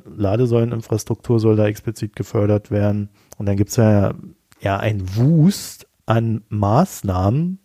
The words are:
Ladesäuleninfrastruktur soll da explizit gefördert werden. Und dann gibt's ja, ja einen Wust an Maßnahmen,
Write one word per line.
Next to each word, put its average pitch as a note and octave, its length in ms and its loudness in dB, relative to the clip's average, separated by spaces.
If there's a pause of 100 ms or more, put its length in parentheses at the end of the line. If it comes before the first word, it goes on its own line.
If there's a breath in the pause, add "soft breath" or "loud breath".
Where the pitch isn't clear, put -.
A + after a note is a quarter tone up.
(160)
Ladesäuleninfrastruktur A#2 1200 -2
soll A2 160 4
da G#2+ 120 2
explizit G#2+ 480 -6
gefördert G#2 560 -2
werden. G#2 380 -2 (280 soft breath)
Und G#2 100 -6
dann G2+ 100 0
gibt's - 180 -2
ja, G#2+ 380 4 (480)
ja G2 160 -2
einen G2+ 380 -4
Wust D3+ 720 2 (200)
an A2+ 420 0
Maßnahmen, A2 1160 0